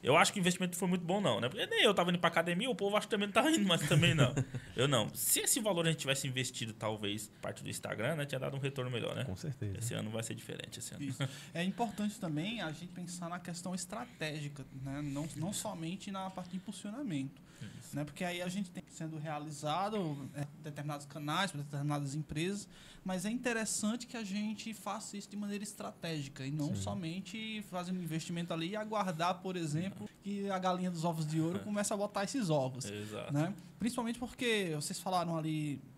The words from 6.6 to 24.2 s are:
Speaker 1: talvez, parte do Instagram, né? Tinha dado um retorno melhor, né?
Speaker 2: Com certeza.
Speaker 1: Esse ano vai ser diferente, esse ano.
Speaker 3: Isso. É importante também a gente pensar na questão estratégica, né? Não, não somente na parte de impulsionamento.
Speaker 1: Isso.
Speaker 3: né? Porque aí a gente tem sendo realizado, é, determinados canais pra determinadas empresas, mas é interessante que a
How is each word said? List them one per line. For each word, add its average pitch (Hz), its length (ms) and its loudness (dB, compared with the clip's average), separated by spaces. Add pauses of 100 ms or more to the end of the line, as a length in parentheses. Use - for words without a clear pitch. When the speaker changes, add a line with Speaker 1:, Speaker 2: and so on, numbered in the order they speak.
Speaker 1:
talvez, 107 580 -2 (120)
parte 101 200 -4
do 98 80 -6
Instagram, 104 460 -2
né? 143 100 0
Tinha 131 140 -4
dado 139 160 -2
um 131 60 -2
retorno 135 280 -2
melhor, 120 240 0
né? 117 120 -2
Speaker 2:
Com 95 100 -2
certeza. 107 420 -4
Speaker 1:
Esse 113 160 -2
ano 107 160 -2
vai 113 140 -2
ser 110 120 -4
diferente, - 440 -10
esse - 160 -8
ano. 143 80 -6
Speaker 3:
Isso. 135 180 -4 (320)
É 170 120 -2
importante 208 520 -2
também 185 440 -2
a 160 100 -2
gente 170 220 -10
pensar 175 360 -8
na 175 100 -4
questão 175 360 -6
estratégica, 156 920 -6 (160)
né? 139 220 -6
Não, 147 320 -2
não 165 160 -2
somente 185 600 -4
na 190 180 -4
parte 180 220 -8
de 190 40 -6
impulsionamento. 196 880 -4 (380)
Speaker 1:
Isso. - 160 -12
Speaker 3:
né? 147 80 0
Porque 147 200 -6
aí 180 180 -2
a 180 60 -2
gente 185 240 -2
tem - 180 -10
sendo 160 280 -6
realizado, 151 1000 0 (180)
é, 143 100 -2 (180)
determinados 147 420 -4
canais 165 460 0
pra 147 100 -6
determinadas 143 540 -2
empresas, 165 520 -2 (360)
mas 185 220 -2
é 214 40 0
interessante 233 800 0
que - 100 -12
a 226 60 -4